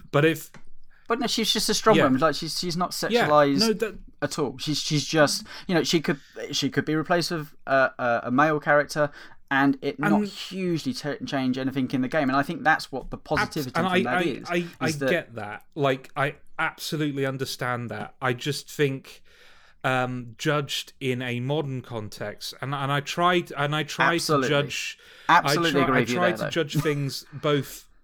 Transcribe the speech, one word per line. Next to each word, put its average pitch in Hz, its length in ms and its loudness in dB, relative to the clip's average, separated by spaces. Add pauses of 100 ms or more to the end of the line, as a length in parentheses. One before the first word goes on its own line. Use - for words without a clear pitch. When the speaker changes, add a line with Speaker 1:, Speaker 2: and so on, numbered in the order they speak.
(120)
Speaker 1:
But 147 140 4
if 160 240 0 (580)
Speaker 2:
But 233 100 0
no, 262 80 0
she's 214 240 0
just - 200 0
a 214 40 2
strong 220 220 6
Speaker 1:
Yeah. 143 80 6
Speaker 2:
woman. 131 160 4
Like, 156 140 4
she's, - 260 -6
she's 170 160 -4
not 180 180 -2 (140)
Speaker 1:
Yeah, 226 180 2
Speaker 2:
sexualized 147 340 6
Speaker 1:
no, 226 120 4
that 208 260 -4 (220)
Speaker 2:
at - 180 -4
all. 139 200 -2
She's, 147 220 -2
she's 151 260 0
just, 151 380 4 (220)
you 190 80 0
know, 156 80 4
she 170 200 2
could, 160 180 -2 (320)
she 139 160 0
could 135 160 0
be 151 100 0
replaced 165 360 0
with 156 220 -6 (140)
a, 135 320 4
a, 120 260 2
a 120 60 -4
male 147 300 4
character 147 500 2 (400)
and 135 320 4
it 139 160 -6
not 202 140 2
Speaker 1:
And 208 160 4
Speaker 2:
hugely 180 640 -4
t-, 139 240 -6 (100)
change 131 320 0
anything 131 340 -2
in 127 100 0
the 127 60 -2
game. 151 200 0
And 131 80 2
I 139 60 2
think 156 220 -4
that's 151 280 2
what 127 180 -8
the 127 60 -10
Speaker 1:
Abs-, - 80 -14
Speaker 2:
positivity 156 520 -2
Speaker 1:
and 170 100 2
Speaker 2:
from 185 60 0
Speaker 1:
I, 185 100 4
Speaker 2:
that - 160 0
Speaker 1:
I, 180 40 2
Speaker 2:
is, 160 280 -4
Speaker 1:
I, 175 160 0 (120)
I 160 100 -2
Speaker 2:
is 156 100 -2
that 135 120 0
Speaker 1:
get 151 260 -2
that. 104 280 -10 (100)
Like, 135 400 0
I 143 200 -2 (240)
absolutely 147 680 -2
understand 127 640 -4
that. 104 320 -10
I 127 140 0
just 143 360 -6
think, 135 520 -2 (600)
um, 127 560 -2
judged 147 640 -2
in 127 220 -2
a 120 180 -4
modern 135 400 -2
context, 104 800 -10
and, 135 140 -6
and 139 180 -2
I 143 80 0
tried, 175 560 2
and 143 180 0
I 156 80 0
tried 147 340 2
Speaker 2:
Absolutely. 143 320 2
Speaker 1:
to 147 140 2
judge, - 360 -6 (300)
Speaker 2:
Absolutely 165 420 4
Speaker 1:
I - 20 0
try, 139 120 4
Speaker 2:
agree 131 120 2
Speaker 1:
I 123 40 4
Speaker 2:
with 113 100 0
you 123 60 2
Speaker 1:
tried - 160 4
Speaker 2:
there, - 40 -2
Speaker 1:
to - 80 -4
Speaker 2:
though. - 60 -6
Speaker 1:
judge 156 260 -2
things 147 520 -2
Speaker 2:
<laughs> - 40 -20
Speaker 1:
both, 147 560 -2 (160)